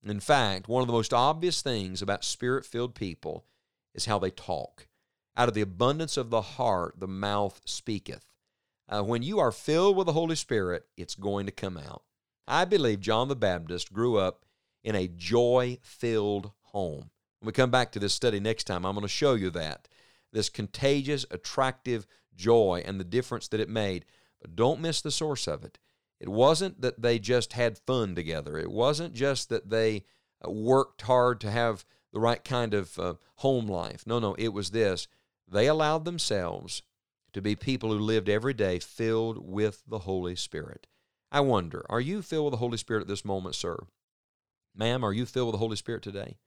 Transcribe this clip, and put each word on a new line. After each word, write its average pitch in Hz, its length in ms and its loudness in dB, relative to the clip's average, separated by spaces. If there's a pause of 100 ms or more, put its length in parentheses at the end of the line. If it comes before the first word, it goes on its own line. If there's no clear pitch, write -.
In 101 160 -6
fact, 107 480 2
one 123 140 2
of 123 40 0
the 120 60 -2
most 117 220 0
obvious 156 480 2
things 98 400 -4
about 98 220 -2
spirit-filled 123 720 -4
people 82 520 -8 (480)
is - 100 -4
how 107 140 2
they 92 120 0
talk. - 580 -10 (460)
"Out 120 140 4
of 107 60 0
the 107 80 2
abundance 127 560 0
of 120 100 -4
the 113 140 2
heart, 101 560 -2
the 92 100 -8
mouth 101 560 -2
speaketh." - 640 -8 (600)
Uh, 104 160 -2
when 117 200 0
you 196 160 0
are 135 120 6
filled 180 460 4
with 185 100 2
the 165 60 2
Holy 160 240 2
Spirit, 92 580 0
it's 90 200 -10
going 101 320 -2
to 98 60 -6
come 92 260 -8
out. 69 240 -14 (440)
I 165 200 2
believe 131 340 2
John 110 280 2
the 139 60 0
Baptist 87 600 -2
grew 113 240 2
up 92 260 0 (380)
in 110 120 -4
a 92 140 0
joy-filled 110 1400 0 (120)
home. 82 460 -6 (300)
When 104 60 -10
we 110 60 -6
come 127 180 4
back 123 220 2
to 110 60 -8
this 101 140 0
study 107 280 2
next 110 240 -2
time, 90 200 -4
I'm 95 100 -2
gonna 101 140 -4
show 139 240 2
you 98 200 2
that, 80 360 -8 (440)
this 107 180 -2
contagious, 139 800 0
attractive 123 760 -2 (300)
joy 95 480 6
and 95 160 -6
the 92 40 -4
difference 113 440 -4
that 110 120 -2
it 98 100 -2
made. 101 340 -2 (380)
But 82 120 -18
don't 131 280 2
miss 165 180 -2
the 151 100 -6
source 147 380 -2
of 76 160 -6
it. - 140 -18 (420)
It - 80 -8
wasn't 151 540 4
that 123 180 -2
they 117 180 4
just 113 360 0
had 117 240 0
fun 113 360 -2
together. 78 440 -4
It 85 120 -6
wasn't 147 440 0
just 131 340 -2
that 113 220 -4
they, 110 340 2 (420)
uh, 85 40 -6
worked 113 520 2
hard 123 380 4
to 104 100 -4
have 113 360 0 (260)
the 107 80 -2
right 117 240 2
kind 120 300 -2
of, 98 240 -2
uh, 90 160 -4 (220)
home 131 300 2
life. 87 400 -6
No, 117 120 0
no, 104 160 0
it 113 140 -2
was 98 240 -6
this. 101 360 2 (400)
They 104 180 4
allowed 156 380 2
themselves 110 800 -4 (500)
to 101 80 -6
be 104 160 -2
people 123 340 -2
who 107 80 0
lived 107 300 0
every 110 260 2
day 95 240 0
filled 113 600 -2
with 101 480 -2
the 110 140 -6
Holy 90 360 -4
Spirit. - 500 -10 (460)
I 143 80 4
wonder, 98 480 2
are 117 120 0
you 180 220 -4
filled 156 220 -2
with 143 80 0
the 117 60 -4
Holy 117 200 -2
Spirit 110 220 -2
at 90 80 -8
this 98 160 -6
moment, 95 300 -4
sir? 87 240 -4 (960)
Ma'am, 117 280 0
are 104 100 2
you 117 140 -2
filled 123 220 -2
with 110 60 -2
the 98 40 -2
Holy 110 180 -2
Spirit 107 260 -8
today? 98 340 -10 (100)